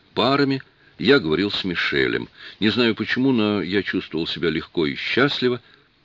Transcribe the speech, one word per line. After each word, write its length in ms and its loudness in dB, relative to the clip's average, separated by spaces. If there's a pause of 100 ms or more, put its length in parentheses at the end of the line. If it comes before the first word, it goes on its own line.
(140)
парами. 480 0 (360)
Я 200 6
говорил 320 0
с 140 -6
Мишелем. 640 0 (320)
Не 80 2
знаю 260 2
почему, 380 0
но 300 2
я 200 -2
чувствовал 440 -4
себя 240 -4
легко 360 -2
и 80 -4
счастливо. 680 -2 (440)